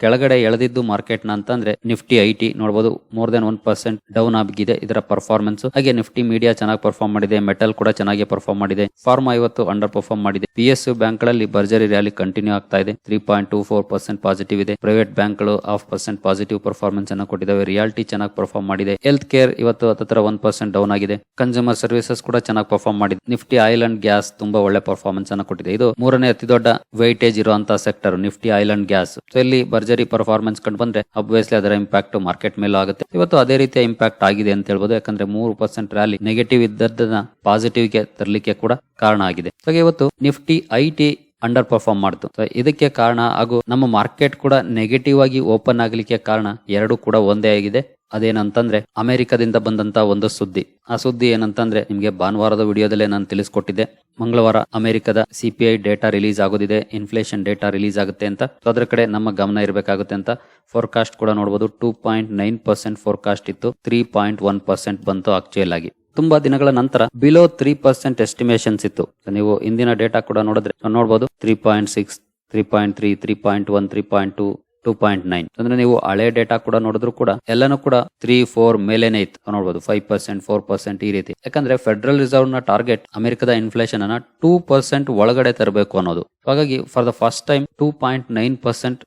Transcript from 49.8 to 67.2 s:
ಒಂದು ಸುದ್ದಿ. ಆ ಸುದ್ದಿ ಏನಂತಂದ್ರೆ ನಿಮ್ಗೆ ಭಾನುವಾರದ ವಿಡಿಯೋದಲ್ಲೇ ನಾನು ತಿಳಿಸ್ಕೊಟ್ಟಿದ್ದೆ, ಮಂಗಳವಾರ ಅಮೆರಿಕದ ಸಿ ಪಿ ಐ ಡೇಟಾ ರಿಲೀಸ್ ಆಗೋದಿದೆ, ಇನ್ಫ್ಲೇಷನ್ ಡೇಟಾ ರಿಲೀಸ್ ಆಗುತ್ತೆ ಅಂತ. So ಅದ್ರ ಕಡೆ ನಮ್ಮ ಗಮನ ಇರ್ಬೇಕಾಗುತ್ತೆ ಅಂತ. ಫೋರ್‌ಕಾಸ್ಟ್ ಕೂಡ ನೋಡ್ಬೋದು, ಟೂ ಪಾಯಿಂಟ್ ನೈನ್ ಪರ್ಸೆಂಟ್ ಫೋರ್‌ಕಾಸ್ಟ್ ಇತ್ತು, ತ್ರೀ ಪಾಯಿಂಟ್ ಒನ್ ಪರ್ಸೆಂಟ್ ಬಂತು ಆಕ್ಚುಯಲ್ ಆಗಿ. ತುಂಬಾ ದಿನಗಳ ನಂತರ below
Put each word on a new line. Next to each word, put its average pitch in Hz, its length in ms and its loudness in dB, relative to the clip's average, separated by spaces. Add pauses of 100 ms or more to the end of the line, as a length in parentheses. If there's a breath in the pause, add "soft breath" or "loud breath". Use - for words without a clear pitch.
ಒಂದು 104 320 2
ಸುದ್ದಿ. 95 400 -6 (200)
ಆ 120 80 -4
ಸುದ್ದಿ 123 300 -2
ಏನಂತಂದ್ರೆ 110 560 0
ನಿಮ್ಗೆ 101 280 -4
ಭಾನುವಾರದ 104 500 0
ವಿಡಿಯೋದಲ್ಲೇ 104 460 0
ನಾನು 101 180 -2
ತಿಳಿಸ್ಕೊಟ್ಟಿದ್ದೆ, 101 800 -4 (140)
ಮಂಗಳವಾರ 113 360 2
ಅಮೆರಿಕದ 110 760 0
ಸಿ - 180 -6
ಪಿ 117 140 -2
ಐ 113 120 4
ಡೇಟಾ 104 340 0
ರಿಲೀಸ್ 104 300 0
ಆಗೋದಿದೆ, 101 520 0
ಇನ್ಫ್ಲೇಷನ್ 104 520 -6
ಡೇಟಾ 101 260 -4
ರಿಲೀಸ್ 101 280 -2
ಆಗುತ್ತೆ 101 280 -4
ಅಂತ. 101 160 -6
So - 260 -6
ಅದ್ರ 117 160 2
ಕಡೆ 117 220 0
ನಮ್ಮ 107 240 -2
ಗಮನ 101 280 -2
ಇರ್ಬೇಕಾಗುತ್ತೆ 98 560 -2
ಅಂತ. 101 160 -4 (420 soft breath)
ಫೋರ್‌ಕಾಸ್ಟ್ 113 440 -2
ಕೂಡ 110 140 0
ನೋಡ್ಬೋದು, 104 360 0
ಟೂ 117 260 -4
ಪಾಯಿಂಟ್ 110 400 -4
ನೈನ್ 104 260 -2
ಪರ್ಸೆಂಟ್ 107 400 -4
ಫೋರ್‌ಕಾಸ್ಟ್ 101 520 -4
ಇತ್ತು, 120 220 -6
ತ್ರೀ 117 300 -2
ಪಾಯಿಂಟ್ 104 400 -2
ಒನ್ 98 180 0
ಪರ್ಸೆಂಟ್ 98 440 -4
ಬಂತು 95 280 -2
ಆಕ್ಚುಯಲ್ 92 400 -2
ಆಗಿ. 85 200 -6 (240)
ತುಂಬಾ 156 220 4
ದಿನಗಳ 139 300 2
ನಂತರ 127 340 2 (160)
below 160 300 8